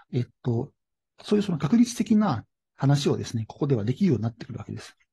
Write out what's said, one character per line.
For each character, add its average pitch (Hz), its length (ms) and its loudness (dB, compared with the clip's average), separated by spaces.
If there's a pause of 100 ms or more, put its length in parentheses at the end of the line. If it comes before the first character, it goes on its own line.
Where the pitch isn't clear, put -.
(140)
え 123 80 0
っ 120 40 -4 (180)
と、 123 280 -4 (520)
そ - 120 0
う 208 40 4
い - 20 0
う - 20 -2
そ 185 80 -4
の 165 60 -2
確 156 200 2
率 233 180 4
的 220 200 0
な 185 300 0 (300)
話 139 340 2
を 117 80 2
で 107 80 -6
す - 100 -10
ね、 110 120 -4
こ - 120 -20
こ 156 80 0
で 139 80 4
は 104 80 -2
で 117 100 -2
き 202 120 0
る 175 60 4
よ 123 40 4
う - 20 -2
に 104 60 -4
な 117 60 -2
っ 117 40 -10
て - 120 -18
く - 80 -14
る - 60 -10
わ 107 60 -10
け - 60 -12
で 110 80 -10
す。 - 160 -20 (180)